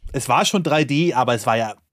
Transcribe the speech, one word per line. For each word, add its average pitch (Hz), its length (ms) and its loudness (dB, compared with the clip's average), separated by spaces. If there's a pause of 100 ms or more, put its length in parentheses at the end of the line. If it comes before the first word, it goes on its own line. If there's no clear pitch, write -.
(120)
es 135 160 -6
war 131 160 2
schon 190 200 0
drei 156 200 2
D, 156 300 0
aber 123 200 2
es 113 140 -4
war 113 80 2
ja 113 200 -4 (180)